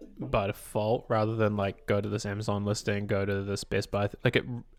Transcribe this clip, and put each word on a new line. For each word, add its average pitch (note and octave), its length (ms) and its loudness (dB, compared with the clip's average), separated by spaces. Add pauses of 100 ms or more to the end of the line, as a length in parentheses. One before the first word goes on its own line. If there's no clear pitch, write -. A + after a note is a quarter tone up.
(200)
by B2 280 0
default, G#2+ 600 -2
rather A2 260 2
than, G#2+ 200 4
like, G2 300 -2
go G2+ 160 2
to G#2 80 -6
this G#2 160 -4
Amazon G2+ 400 -2
listing, G2+ 400 0
go G2 200 2
to G2 180 0
this G2+ 200 -2
Best - 280 -2
Buy G2+ 160 2
th-, - 160 -8
like, B2+ 120 4
it, - 100 2 (340)